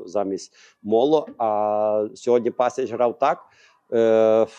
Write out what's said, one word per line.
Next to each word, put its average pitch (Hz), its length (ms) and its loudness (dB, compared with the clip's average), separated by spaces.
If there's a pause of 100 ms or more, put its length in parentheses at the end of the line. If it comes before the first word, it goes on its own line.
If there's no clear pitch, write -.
замість 95 480 -6 (300)
Моло, 131 440 0 (100)
а 107 760 -2
сьогодні 120 380 0
Пасіч 123 400 -4
грав 117 280 -2
так, 156 200 0 (540)
е, 110 540 4 (120)